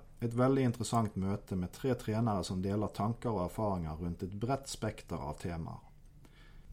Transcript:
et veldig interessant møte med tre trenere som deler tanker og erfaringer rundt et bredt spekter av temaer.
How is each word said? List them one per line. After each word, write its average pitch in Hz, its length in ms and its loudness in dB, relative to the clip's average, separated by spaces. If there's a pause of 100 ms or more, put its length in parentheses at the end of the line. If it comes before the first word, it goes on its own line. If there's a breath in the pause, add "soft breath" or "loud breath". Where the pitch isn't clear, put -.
(220)
et 117 160 0
veldig 131 320 6
interessant 113 480 2
møte 98 400 0
med 90 160 -2
tre 127 240 0
trenere 107 480 2
som 92 160 -2
deler 98 320 2
tanker 117 400 0
og 90 140 2
erfaringer 90 500 0
rundt 85 240 -2
et 98 160 -4
bredt 120 320 -2
spekter - 480 -4
av 71 240 -6
temaer. 82 400 -4 (920 loud breath)